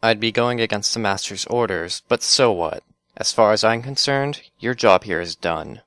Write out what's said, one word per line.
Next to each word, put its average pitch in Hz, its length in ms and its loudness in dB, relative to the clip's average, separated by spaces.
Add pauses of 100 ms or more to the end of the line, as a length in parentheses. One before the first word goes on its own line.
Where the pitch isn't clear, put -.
I'd 113 160 2
be 113 120 -2
going 120 280 0
against 107 340 -2
the 117 60 -6
Master's 98 460 -4
orders, 98 640 -4
but 120 140 2
so 123 300 4
what? 85 320 -2 (340)
As - 140 -4
far 107 220 4
as 107 100 0
I'm 113 180 2
concerned, 139 600 -2 (180)
your 123 140 -2
job 104 320 4
here 87 160 -2
is 87 140 -8
done. 82 520 -6